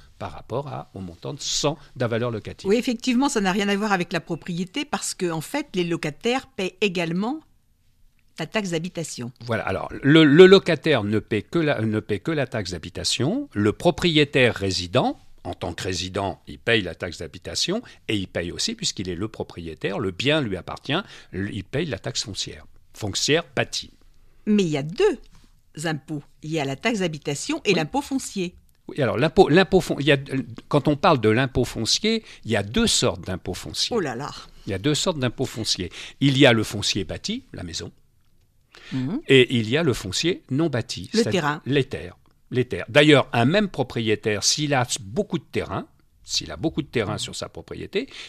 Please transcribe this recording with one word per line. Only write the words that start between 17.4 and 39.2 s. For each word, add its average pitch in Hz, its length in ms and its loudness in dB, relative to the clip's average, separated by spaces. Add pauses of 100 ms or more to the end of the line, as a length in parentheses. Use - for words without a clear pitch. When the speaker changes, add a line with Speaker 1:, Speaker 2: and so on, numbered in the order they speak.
Speaker 1:
et 110 80 0
il 95 140 -4
paye 85 240 -6
aussi, 131 200 -6
puisqu'il - 360 -6
est 87 60 -6
le 98 120 -6
propriétaire, 90 720 -8
le 95 120 -2
bien 139 280 0
lui 107 160 -4
appartient, 143 460 -6 (320)
il 98 320 -6
paye 160 220 -6
la 110 120 -6
taxe - 240 -8
foncière, - 420 -10 (280)
foncière 143 500 0 (100)
bâtie. - 380 -4 (540)
Speaker 2:
Mais 208 180 4
il 170 60 0
y 151 80 0
a 139 60 -2
deux 240 360 0 (640)
impôts, 151 380 -6 (180)
il 151 100 -10
y 160 80 -2
a 143 60 -2
la 135 100 -4
taxe 226 240 -2
d'habitation 165 640 -4
et 202 60 -2
Speaker 1:
Oui. 180 60 6
Speaker 2:
l'impôt 160 260 -2
foncier. 196 540 -6 (320)
Speaker 1:
Oui, - 120 -10
alors 110 160 2
l'impôt, 160 320 6
l'impôt 185 320 6
fon-, 147 200 -2
il 143 80 0
y 156 40 8
a, 139 60 6 (520)
quand 143 180 2
on 151 80 4
parle 151 260 4
de 110 80 6
l'impôt 123 360 2
foncier, 214 580 -2 (220)
il 107 60 -4
y 113 40 2
a 101 80 2
deux 165 240 0
sortes 95 340 0
d'impôts 92 320 -6
fonciers. - 420 -6
Speaker 2:
Oh 226 40 2
là 135 160 -4
là. 139 160 -8 (340)
Speaker 1:
Il 110 60 -6
y - 20 -2
a 92 60 -4
deux 143 160 0
sortes 160 240 -2
d'impôts 127 260 -2
fonciers. 92 460 -4 (280)
Il 139 200 4
y 139 80 10
a 123 40 8
le 113 120 4
foncier 101 400 -4
bâti, 131 400 -8 (100)
la 95 100 -10
maison, 85 280 -10 (1000)
Speaker 2:
Mhm. 139 360 -2